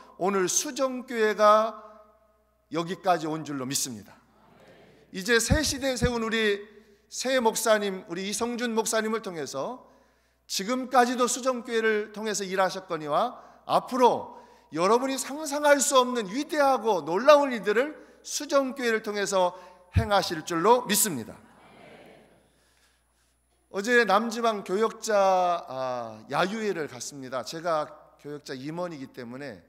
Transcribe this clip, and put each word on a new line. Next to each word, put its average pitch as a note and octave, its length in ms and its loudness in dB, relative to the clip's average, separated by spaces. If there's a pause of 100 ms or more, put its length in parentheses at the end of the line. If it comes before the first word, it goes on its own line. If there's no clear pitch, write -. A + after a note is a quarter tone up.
(200)
오늘 F#3+ 280 2
수정교회가 A3+ 1400 2 (880)
여기까지 E3+ 540 0
온 D#3 180 -4
줄로 C3+ 220 -8
믿습니다. B2+ 500 -8 (960)
이제 G#3 280 2
새 D4 240 2
시대 C4 340 -2
세운 A#3+ 240 0
우리 A3 420 0 (460)
새 C4 300 -2
목사님, G#3+ 680 0
우리 F#3 220 -6
이성준 A#3 460 -4
목사님을 A3 460 -2
통해서 E3+ 680 -8 (580)
지금까지도 B3 800 2
수정교회를 A3+ 840 -2
통해서 G#3 320 -6
일하셨거니와 F#3 960 -2 (240)
앞으로 F#3 720 2 (340)
여러분이 A#3+ 440 2
상상할 C#4+ 640 2
수 C4+ 200 4
없는 A#3+ 300 0
위대하고 B3+ 720 0
놀라운 C4 480 6
일들을 A3+ 720 -2
수정교회를 B3+ 800 -2
통해서 G3 560 0 (400)
행하실 G3 480 0
줄로 F#3 380 4
믿습니다. E3 540 -2 (2250)
어제 A#3 300 4
남지방 A3 640 2
교역자, F#3+ 1040 2
아, B2 600 -8
야유회를 F3+ 580 -2
갔습니다. B2+ 560 -10
제가 D#3+ 760 -6
교역자 D3 340 -12
임원이기 D3+ 540 -10
때문에 A#2+ 600 -14